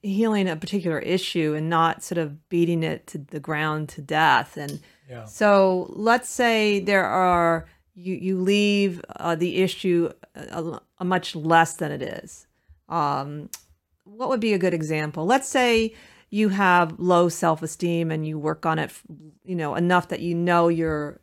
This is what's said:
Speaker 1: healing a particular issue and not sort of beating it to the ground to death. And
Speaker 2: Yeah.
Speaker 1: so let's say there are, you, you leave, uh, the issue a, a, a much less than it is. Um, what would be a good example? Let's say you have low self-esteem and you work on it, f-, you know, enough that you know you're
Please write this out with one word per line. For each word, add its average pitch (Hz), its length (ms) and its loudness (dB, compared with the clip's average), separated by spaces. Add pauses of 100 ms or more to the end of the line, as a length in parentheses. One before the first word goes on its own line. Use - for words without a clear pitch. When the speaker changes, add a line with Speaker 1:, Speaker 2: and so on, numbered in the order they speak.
Speaker 1:
healing 208 460 0
a 160 80 -4
particular 170 420 -4
issue 165 580 -2
and 156 140 -4
not 165 320 2
sort 170 160 -6
of 151 300 -8
beating 170 340 2
it 160 260 -6
to 175 100 -12
the 147 220 -12
ground 151 500 -4
to - 120 -16
death. 143 540 2
And 143 240 -10 (280)
Speaker 2:
Yeah. 120 180 -14
Speaker 1:
so 190 640 4
let's 233 380 0
say 214 520 2
there 190 240 2
are, 170 640 2 (280)
you, 185 200 -8
you 185 260 -4
leave, 202 600 2 (140)
uh, 165 180 -2
the 165 240 -2
issue 175 520 0 (240)
a, - 60 -16 (220)
a, 160 200 -10 (160)
a 185 60 -8
much 180 300 -2
less 165 400 4
than 151 180 -6
it 139 100 -8
is. - 440 -14 (420)
Um, 147 640 -4 (540)
what 220 240 -8
would 262 120 0
be 220 140 0
a 190 40 0
good 180 160 2
example? 156 520 -4
Let's 262 220 2
say 226 460 2 (360)
you 214 180 2
have 180 500 2
low 175 300 4
self-esteem 165 840 -2
and 156 160 -4
you 156 120 -6
work 156 260 -6
on 160 140 0
it, 151 60 -2
f-, - 180 -14 (420)
you 185 100 -8
know, 156 200 -4
enough 175 340 2
that - 120 -6
you 175 140 -4
know 170 340 2
you're 156 540 -2